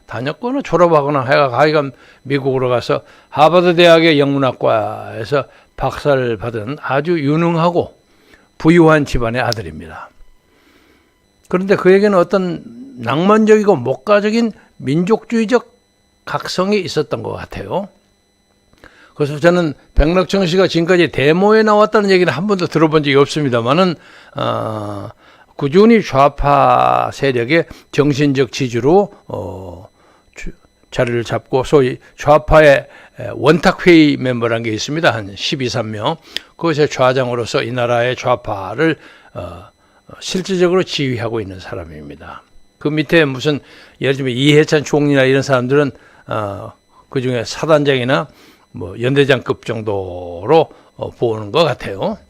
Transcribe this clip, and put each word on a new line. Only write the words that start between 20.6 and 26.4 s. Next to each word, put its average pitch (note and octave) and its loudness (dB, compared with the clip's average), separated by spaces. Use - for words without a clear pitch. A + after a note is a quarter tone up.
지금까지 E3+ 2
데모에 F#3 2
나왔다는 G#3+ 2
얘기는 F3+ 2
한 D3 -4
번도 F#3 0
들어본 D#3 2
적이 C#3 2
없습니다마는, C#3 2
어, A2 -6
꾸준히 G3 4
좌파 B2+ 2